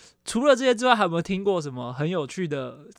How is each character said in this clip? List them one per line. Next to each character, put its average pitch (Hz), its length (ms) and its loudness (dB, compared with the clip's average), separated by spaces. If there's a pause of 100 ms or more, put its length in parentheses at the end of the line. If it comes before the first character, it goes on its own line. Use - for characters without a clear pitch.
(240)
除 233 220 -2
了 277 100 8
这 247 80 0
些 254 100 4
之 240 120 -2
外， 247 100 6
还 208 80 2
有 180 60 2
没 165 80 -2
有 170 40 0
听 190 220 -4
过 190 180 2
什 143 120 -8
么 123 180 -10
很 147 180 -4
有 170 160 -2
趣 175 220 -6
的， 131 320 -8 (200)